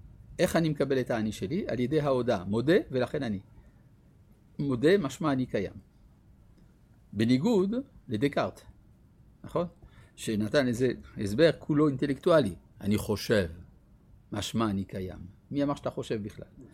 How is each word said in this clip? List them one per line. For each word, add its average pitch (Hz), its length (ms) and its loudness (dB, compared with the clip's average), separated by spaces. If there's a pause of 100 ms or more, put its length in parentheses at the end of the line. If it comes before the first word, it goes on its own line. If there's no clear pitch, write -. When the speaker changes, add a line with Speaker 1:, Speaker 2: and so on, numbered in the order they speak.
(380)
Speaker 1:
איך 175 180 2
אני 165 120 2
מקבל 139 320 0
את 120 100 -2
האני 110 220 -2
שלי? 139 360 -4
על 120 120 -2
ידי 139 200 0
ההודעה, 120 440 0
מודה 123 300 2 (160)
ולכן 139 320 -2
אני. 104 180 -4 (1160)
מודה 143 400 4
משמע 147 340 -2
אני 131 140 0
קיים. 101 260 -4 (1400)
בניגוד 175 600 2 (340)
לדקארט, 131 520 -2 (840)
נכון? 175 220 -4 (500)
שנתן 113 520 0
איזה 120 240 2 (240)
הסבר 117 420 4
כולו 151 300 2
אינטלקטואלי. 139 680 2 (260)
אני 104 160 2
חושב, 101 520 0 (840)
משמע 107 380 -2
אני 98 140 -2
קיים. 92 340 -8 (320)
מי 143 120 -2
אמר 143 120 0
שאתה - 160 -6
חושב 120 320 -6
בכלל? - 240 -12 (100)
Speaker 2:
הוא - 180 -20